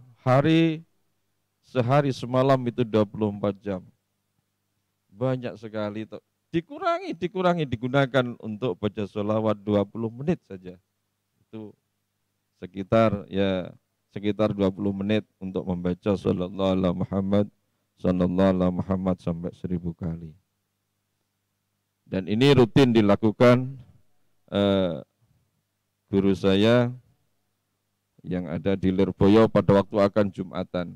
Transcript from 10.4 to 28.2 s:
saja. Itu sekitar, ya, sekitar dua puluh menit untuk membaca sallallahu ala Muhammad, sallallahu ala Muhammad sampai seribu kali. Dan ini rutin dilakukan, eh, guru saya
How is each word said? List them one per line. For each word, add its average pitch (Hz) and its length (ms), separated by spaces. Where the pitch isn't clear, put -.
saja. 92 320
Itu 107 320
sekitar, 101 720
ya, 95 480
sekitar 104 400
dua 98 160
puluh 98 240
menit 101 320
untuk 95 240
membaca 90 480
sallallahu 95 560
ala 92 240
Muhammad, 98 560
sallallahu 90 560
ala 92 160
Muhammad 92 480
sampai 87 400
seribu 87 320
kali. 82 400
Dan 95 240
ini 135 240
rutin 123 400
dilakukan, 120 800
eh, 95 480
guru 98 240
saya 107 640